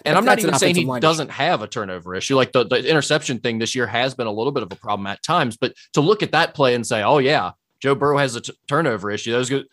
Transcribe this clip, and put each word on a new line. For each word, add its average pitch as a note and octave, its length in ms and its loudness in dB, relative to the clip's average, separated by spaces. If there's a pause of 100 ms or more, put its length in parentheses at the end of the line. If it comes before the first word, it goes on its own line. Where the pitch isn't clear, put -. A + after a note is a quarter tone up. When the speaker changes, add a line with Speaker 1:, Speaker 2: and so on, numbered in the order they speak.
Speaker 1:
and D3+ 80 2
Speaker 2:
that, E3+ 40 6
Speaker 1:
I'm G#3+ 80 4
not C4 80 6
Speaker 2:
that's A3 100 0
an - 60 2
Speaker 1:
even - 100 2
saying F3+ 120 4
Speaker 2:
offensive F3 120 2
Speaker 1:
he D3 40 -2
Speaker 2:
line B2+ 120 -4
issue. - 20 -6
Speaker 1:
doesn't D#3 300 2
have D3 320 0
a G#2 40 -10
turnover F#2 460 -8
issue. F#2+ 220 -2
Like, B2+ 160 2
the, A#2+ 120 4
the B2+ 240 0
interception D3 520 0
thing A2+ 180 -4
this A2+ 160 -4
year B2 140 -2
has A#2+ 260 -2
been B2 140 -6
a G#2 40 -6
little A2+ 200 -2
bit A2+ 100 -2
of F#2 100 -10
a G2 40 -14
problem G#2 320 -6
at G2 160 -10
times, D3+ 340 0
but B2 160 -4 (200)
to D3+ 80 4
look G#3 200 4
at - 120 -4
that D#3+ 200 2
play B2+ 220 2
and A#2 100 -4
say, A2+ 160 -2
"Oh B2 160 4
yeah, B2+ 360 0 (260)
Joe C#3 160 0
Burrow C#3+ 240 0
has C3 160 -2
a A#2 60 -10
t-, - 120 -12 (140)
turnover B2 420 0
issue," G#2+ 220 -4
that B2 180 0
goes, C3+ 240 -2